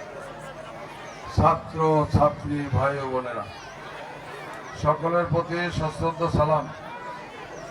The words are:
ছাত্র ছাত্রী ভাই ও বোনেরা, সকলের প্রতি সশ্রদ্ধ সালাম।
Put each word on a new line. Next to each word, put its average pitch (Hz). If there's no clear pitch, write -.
ছাত্র 156
ছাত্রী 147
ভাই 139
ও 135
বোনেরা, 127
সকলের 165
প্রতি 170
সশ্রদ্ধ 165
সালাম। 151